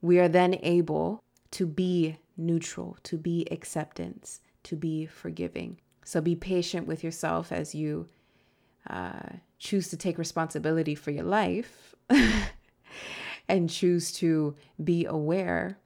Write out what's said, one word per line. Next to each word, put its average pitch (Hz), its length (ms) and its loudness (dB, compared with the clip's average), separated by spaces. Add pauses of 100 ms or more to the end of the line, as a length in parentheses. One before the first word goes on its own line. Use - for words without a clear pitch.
we 175 180 8
are 180 80 8
then 180 340 6
able 170 600 2 (280)
to - 140 -2
be 170 520 0 (180)
neutral, 165 680 -2
to - 140 -6
be 170 320 -2
acceptance, - 920 -8 (220)
to - 120 -8
be 156 300 -4
forgiving. - 760 -8 (240)
So - 160 -2
be 165 160 2
patient 175 520 -2
with 160 180 -6
yourself 165 480 -4
as 156 200 -6
you, 156 360 -4 (800)
uh, - 480 -10 (220)
choose 190 280 -2
to 165 100 -8
take 165 200 -2
responsibility 160 760 0
for 147 180 -6
your 147 120 -4
life 190 720 -2 (140)
<laughs> - 1400 0
and 175 220 4
choose 175 420 2
to 156 440 2 (280)
be 170 220 2
aware 165 800 0